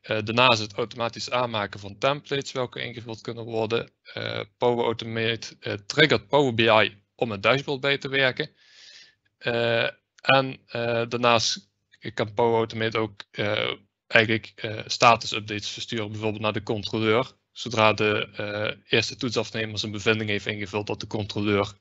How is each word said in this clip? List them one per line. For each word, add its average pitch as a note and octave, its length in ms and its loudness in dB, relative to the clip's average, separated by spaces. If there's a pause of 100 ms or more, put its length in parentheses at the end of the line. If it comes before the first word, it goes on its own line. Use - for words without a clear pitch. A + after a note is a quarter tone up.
Eh, A2 220 -2
daarnaast A#2 380 4
het G#2 120 -8
automatisch A#2 580 -6
aanmaken A2+ 480 -2
van G2 180 -14
templates C#3 540 -4
welke C3 300 -6
ingevuld A#2+ 400 -10
kunnen A#2 220 -10
worden. A2+ 480 -2 (220)
Eh, A2+ 280 -6 (160)
Power A#2+ 280 2
Automate, A#2 760 -4
eh, A2+ 140 -6
triggert C3 540 2
Power C#3 260 4
B A2+ 60 -2
I A2 440 4 (120)
om A#2+ 160 -2
een G2 100 -6
dashboard C3 400 0
bij C#3 160 0
te C#3 100 -8
werken. C3+ 480 0 (840)
Eh, A#2 460 0 (380)
en, C3+ 440 2
eh, A#2 420 -2
daarnaast A#2+ 640 0 (420)
kan A2 200 -4
Power A#2 240 2
Automate A2+ 400 -2
ook, A2 340 -4
eh, A2+ 420 -2 (340)
eigenlijk, A2+ 480 2
eh, A2 300 -8
status - 460 4
updates G#2+ 380 -6
versturen, A2 420 -6
bijvoorbeeld G#2+ 300 -4
naar G#2+ 120 0
de G2+ 100 -4
controleur, A2 680 0 (200)
zodra A2 420 2
de, G#2 420 0
eh, G#2 640 -6
eerste - 180 0
toetsafnemer A2 640 -4
zijn G#2+ 120 -6
bevinding A2 380 0
heeft G#2 160 -2
ingevuld, G#2 420 -4
dat G#2+ 120 -4
de A2+ 80 -10
controleur G2+ 720 -2